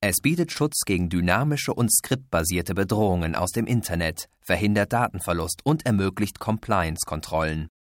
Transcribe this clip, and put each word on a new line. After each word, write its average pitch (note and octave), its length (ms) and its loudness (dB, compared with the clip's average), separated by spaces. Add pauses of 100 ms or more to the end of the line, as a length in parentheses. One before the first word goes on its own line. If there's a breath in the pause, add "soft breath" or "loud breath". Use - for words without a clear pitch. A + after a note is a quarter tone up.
Es G2 220 0
bietet E3 300 0
Schutz - 320 -2
gegen F2 240 0
dynamische G2 640 2
und A#2 180 2
skriptbasierte F2 840 0
Bedrohungen F#2 600 2
aus F2+ 180 -2
dem A#2 140 0
Internet, F2 640 -2 (120)
verhindert G#2 520 2
Datenverlust F2+ 720 -2
und D#3 220 0
ermöglicht G2+ 540 0
Compliance-Kontrollen. D#2+ 1300 -2 (120)